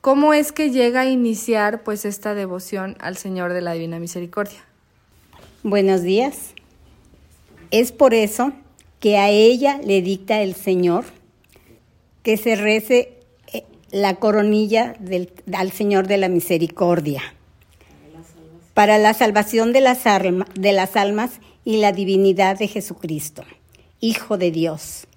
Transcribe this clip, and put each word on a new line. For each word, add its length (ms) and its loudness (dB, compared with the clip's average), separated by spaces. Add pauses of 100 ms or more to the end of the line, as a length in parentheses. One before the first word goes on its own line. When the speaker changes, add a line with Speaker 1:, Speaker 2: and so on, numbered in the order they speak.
Speaker 1:
¿cómo 320 4
es 200 2
que 180 -2
llega 320 2
a 40 0
iniciar, 760 -2
pues, 240 -6
esta 280 -8
devoción 640 -8
al 200 -10
Señor 340 -6
de 80 -4
la 140 -6
Divina 240 -8
Misericordia? 640 -10 (1000)
Speaker 2:
Buenos 380 2
días. 540 -2 (1160)
Es 220 0
por 220 4
eso 380 0 (480)
que 180 2
a 100 2
ella 560 4
le 160 2
dicta 400 -2
el 140 -4
Señor 500 0 (1200)
que 160 0
se 180 0
rece, 600 0 (340)
eh, 120 -12 (260)
la 260 0
coronilla 840 2
del, 340 -6 (200)
al 200 -4
Señor 340 0
de 100 0
la 120 0
Misericordia 920 0 (1500)
para 260 6
la 160 4
salvación 580 0
de 80 4
las 260 2
alma-, 480 0
de 180 2
las 240 0
almas 360 -2 (320)
y 120 -2
la 160 2
divinidad 680 2
de 80 -2
Jesucristo, 800 -10 (560)
Hijo 360 -4
de 140 0
Dios, 560 -6 (100)